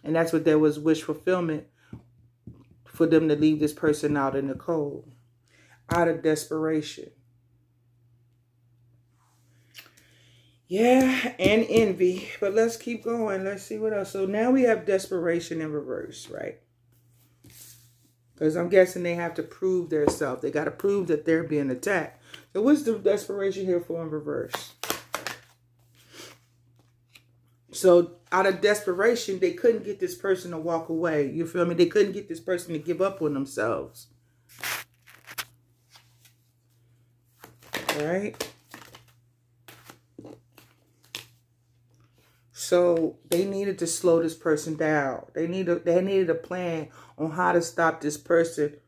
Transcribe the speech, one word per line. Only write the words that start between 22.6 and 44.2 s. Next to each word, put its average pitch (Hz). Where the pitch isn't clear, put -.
what's 277
the 220
desperation 196
here 175
for 165
in 160
reverse? 147
So 175
out 190
of 190
desperation, 208
they 175
couldn't 214
get 196
this 180
person 185
to 165
walk 165
away. 160
You 165
feel 175
me? 175
They 170
couldn't 202
get 196
this 165
person 175
to 151
give 160
up 190
on 147
themselves. 113
Right? 185
So 175
they 175
needed 196
to 170
slow 165